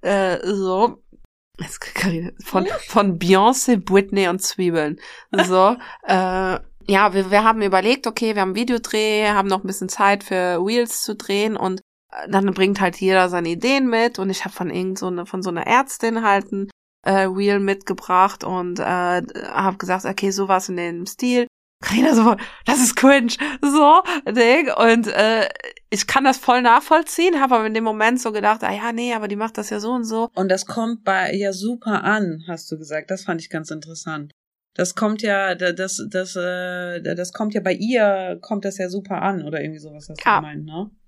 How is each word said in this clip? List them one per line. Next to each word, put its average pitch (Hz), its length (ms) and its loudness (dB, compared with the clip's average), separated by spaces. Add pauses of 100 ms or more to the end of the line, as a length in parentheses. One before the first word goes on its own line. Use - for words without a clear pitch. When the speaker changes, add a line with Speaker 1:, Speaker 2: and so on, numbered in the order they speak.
Speaker 1:
Äh, 190 440 0
so. 190 520 0 (600)
Jetzt, - 220 -12 (140)
Carina, 175 360 -2 (140)
von, 190 220 0
Speaker 2:
Ja. 523 80 -4 (120)
Speaker 1:
von 196 320 0
Beyoncé, 202 640 4
Britney 196 460 2
und 185 140 -2
Zwiebeln. 165 580 -2 (460)
So, 185 300 4 (140)
Speaker 2:
<laughs> - 160 -20
Speaker 1:
äh, 185 520 0 (300)
ja, 196 260 4
wir, 190 160 0
wir 208 140 4
haben 226 180 4
überlegt, 202 460 2
okay, 220 260 -2
wir 202 80 0
haben 185 140 -2
Videodreh, 214 720 0
haben 196 200 2
noch 190 140 0
ein - 60 -8
bisschen 190 200 -6
Zeit 202 360 0
für 180 400 -2
Reels 233 380 -2
zu - 120 -6
drehen 202 420 -2
und, 185 240 -4 (320)
äh, - 160 -12
dann 196 260 2
bringt 196 260 2
halt 185 160 0
jeder 190 320 4
seine 175 220 -2
Ideen 254 380 0
mit 233 300 0
und 190 120 -2
ich 190 140 -6
hab 190 80 -10
von - 180 -6
irgend 185 280 -4
so 185 120 -6
ne, 175 160 -6
von 185 160 -8
so 190 80 -4
einer 170 160 -6
Ärztin 226 580 0
halt 196 280 2
ein, 196 160 -6 (360)
äh, 196 220 2
Reel 202 340 0
mitgebracht 196 840 0
und, 180 380 -4
äh, - 20 -4
hab 180 960 -2
gesagt, 185 280 -4
okay, 196 260 -2
sowas 190 380 0
in 180 60 -6
dem 175 300 -6
Stil. 247 400 0 (380)
Carina 254 300 4
so, 226 220 6 (280)
das 277 160 2
ist 240 160 2
cringe, 262 360 6 (280)
so, 294 420 6 (260)
Ding. 247 480 4
Und, 226 320 4
äh, 220 400 2 (420)
ich 196 160 -4
kann 262 180 2
das 262 140 4
voll 247 240 2
nachvollziehen, 320 800 4
hab 269 120 2
aber 226 140 2
in 220 80 -2
dem 226 100 0
Moment 220 360 2
so 233 120 -4
gedacht, 214 320 0
ah 190 80 -2
ja, 214 200 -6
nee, 240 220 -4
aber 214 140 -6
die 202 80 -4
macht 220 220 -6
das 208 120 -8
ja 214 100 -6
so 220 120 -6
und 247 120 -4
so. 220 300 -4
Speaker 2:
Und 190 140 -2
das 185 180 0
kommt 226 380 -6
bei 190 280 0
ihr 196 200 -2
super 214 520 -4
an, 175 440 -2
hast 165 220 -12
du 160 80 -8
gesagt. 156 320 -10
Das 190 140 -8
fand 165 160 -6
ich - 100 -18
ganz 156 220 -10
interessant. 156 580 -12 (440)
Das 180 200 -4
kommt 214 280 -2
ja, 196 340 0
da-, 175 160 -2
das, 190 360 -6
das, 185 280 -6
äh, 180 680 -8
da-, - 140 -4
das 175 160 -8
kommt 214 200 -4
ja 214 80 -2
bei 180 140 0
ihr, 196 640 0
kommt 202 240 -6
das 196 140 -6
ja 185 100 -4
super 190 320 -8
an 190 220 -2
oder 151 180 -8
irgendwie 156 200 -10
sowas, 151 280 -20
hast 156 160 -16
Speaker 1:
Ja. 208 120 4
Speaker 2:
du 151 100 -2
gemeint, 151 180 -12
ne? 165 240 -10 (200)